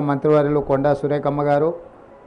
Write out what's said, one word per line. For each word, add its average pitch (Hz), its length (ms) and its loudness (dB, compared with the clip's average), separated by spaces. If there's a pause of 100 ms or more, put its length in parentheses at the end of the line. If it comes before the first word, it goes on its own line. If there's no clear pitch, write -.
(120)
మంత్రివర్యులు 147 580 2
కొండా 139 320 2
సురేఖమ్మ 143 480 -2
గారు, 147 220 2 (560)